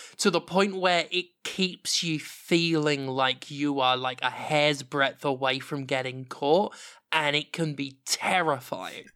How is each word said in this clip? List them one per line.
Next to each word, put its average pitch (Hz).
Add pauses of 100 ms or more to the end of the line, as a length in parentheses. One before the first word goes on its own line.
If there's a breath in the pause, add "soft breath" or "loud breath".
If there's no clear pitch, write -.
(160 loud breath)
to 208
the 170
point 190
where 175
it 180 (180)
keeps -
you 160
feeling 151
like 131
you 143
are, 127
like, 127
a 131
hair's 147
breadth 135
away 135
from 139
getting 131
caught, 160 (380 loud breath)
and 147
it 151
can 156
be 139
terrifying. 147 (120)